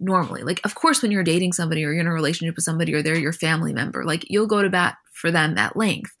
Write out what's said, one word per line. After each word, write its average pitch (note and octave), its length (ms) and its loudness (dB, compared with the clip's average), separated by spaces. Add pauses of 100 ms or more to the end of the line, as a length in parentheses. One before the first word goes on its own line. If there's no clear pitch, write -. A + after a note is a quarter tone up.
normally. F3+ 420 0
Like, F3 220 -4
of G3+ 100 -4
course, D#4+ 260 2
when G#3+ 100 0
you're G3 120 0
dating F3 300 2
somebody D#3+ 320 -2
or D3 80 -2
you're E3+ 80 0
in E3 60 0
a E3+ 60 0
relationship E3 440 -2
with - 80 -2
somebody E3 280 0
or D3+ 80 2
they're D#3+ 160 0
your D#3 140 0
family D#3+ 400 -2
member, C3 320 -4
like, E3 260 -4
you'll G#3 180 2
go G#3 140 2
to F#3+ 80 4
bat F3+ 280 2 (160)
for - 180 -2
them E3 260 2
at G#2 200 0
length. - 420 -2